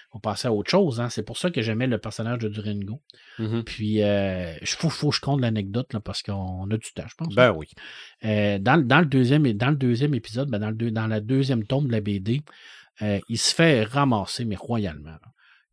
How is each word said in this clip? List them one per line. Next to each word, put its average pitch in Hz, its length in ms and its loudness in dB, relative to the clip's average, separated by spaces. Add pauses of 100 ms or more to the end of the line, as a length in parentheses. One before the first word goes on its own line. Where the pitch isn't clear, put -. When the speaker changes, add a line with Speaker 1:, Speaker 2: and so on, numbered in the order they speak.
(140)
Speaker 1:
on 107 60 -12
passait 107 280 -2
à 117 60 2
autre 101 160 0
chose, 151 320 2
hein. 120 80 -2
C'est 110 140 -6
pour 117 160 -10
ça 180 100 0
que 131 140 -2
j'aimais 117 240 0
le 117 100 0
personnage 113 420 -4
de 110 80 -4
Durango. 104 540 -6 (380)
Speaker 2:
Mhm. 113 240 -2
Speaker 1:
Puis, 107 400 0
euh, 95 580 0
je, - 140 -4
faut, 165 140 0
faut - 200 -2
que - 60 0
je - 60 -2
compte 139 200 0
l'anecdote, 110 520 -2
là, 113 60 -2
parce - 220 -8
qu'on 95 480 -6
a 110 80 0
du - 160 -8
temps, - 160 -10
je - 60 -20
pense. 160 180 -6
Speaker 2:
Ben 120 180 6
oui. 78 160 -6 (560)
Speaker 1:
Euh, 104 360 2
dans, 131 260 4
dans 131 140 6
le 170 80 4
deuxième, 131 460 4
dans 123 180 0
le 151 60 0
deuxième 131 360 2
épisode, 123 360 -4
ben, 107 100 -2
dans 107 100 -4
le 110 60 -4
deux, 117 160 -2
dans 110 160 0
la 110 140 0
deuxième 131 440 0
tome 139 220 0
de 120 40 0
la 110 100 0
B 101 180 0
D, 117 220 -2 (600)
euh, 104 180 0 (100)
il 113 100 -2
se - 160 0
fait 156 280 6
ramasser, 120 640 0
mais 104 100 -2
royalement, 92 540 -4
là. 80 100 -16 (540)